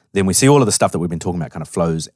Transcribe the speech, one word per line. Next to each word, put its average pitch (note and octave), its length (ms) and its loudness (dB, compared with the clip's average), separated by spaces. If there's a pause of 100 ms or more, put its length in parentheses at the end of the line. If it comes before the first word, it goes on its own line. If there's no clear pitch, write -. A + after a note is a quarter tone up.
(120)
then G2 140 0
we F#2+ 80 0
see C3+ 140 4
all C#3+ 140 6
of A#2 40 2
the G2+ 60 0
stuff - 200 0
that - 80 -4
we've F2 160 -4
been - 100 -6
talking F2 140 -4
about - 120 -10
kind D#2+ 100 -12
of D2+ 60 -14
flows E2 480 -4